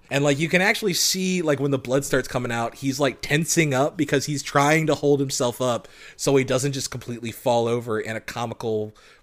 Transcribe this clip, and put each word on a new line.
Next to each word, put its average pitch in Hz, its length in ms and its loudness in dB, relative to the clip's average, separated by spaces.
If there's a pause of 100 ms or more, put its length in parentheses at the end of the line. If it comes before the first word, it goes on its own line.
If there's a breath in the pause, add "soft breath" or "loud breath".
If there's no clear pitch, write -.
(100)
And, 139 120 0
like, 143 160 2
you 160 100 0
can 175 120 2
actually 208 340 0
see, 185 480 0
like, 147 180 2
when 143 120 0
the 135 60 2
blood 123 260 0
starts 127 240 0
coming 123 240 -4
out, 117 240 -4
he's, 135 240 -4
like, 135 200 0
tensing 156 540 0
up 139 220 2
because 147 300 0
he's 143 160 -4
trying 151 440 4
to 151 80 2
hold 143 260 2
himself 131 400 -2
up 123 280 0 (280 loud breath)
so 139 200 2
he 135 80 4
doesn't 131 280 0
just 131 180 -6
completely 117 420 -10
fall 120 340 2
over 117 320 -2
in 110 180 -6
a 107 40 -8
comical 110 720 -6 (280 soft breath)